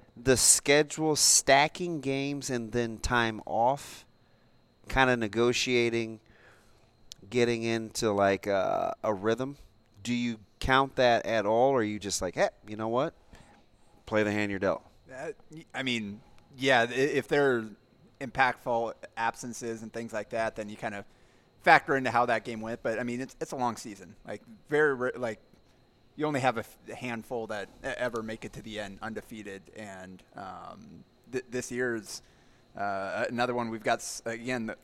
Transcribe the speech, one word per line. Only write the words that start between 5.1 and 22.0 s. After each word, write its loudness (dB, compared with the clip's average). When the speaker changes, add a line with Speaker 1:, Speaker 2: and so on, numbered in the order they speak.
Speaker 1:
negotiating, 0
getting 2
into, -2
like, 2
a, 0
a 0
rhythm, -2
do -2
you -4
count 4
that 4
at 2
all, 4
or 2
are 2
you -4
just -6
like, -4
"Hey, 2
you -12
know -4
what? 0
Play 2
the 0
hand -2
you're -4
dealt"? 0
Speaker 2:
Uh, -12
y-, -18
I -4
mean, -4
yeah, 4
i-, -8
if 0
they're 2
impactful 0
absences -6
and -14
things -10
like -6
that, -2
then -8
you -14
kind -8
of -12
factor 6
into 0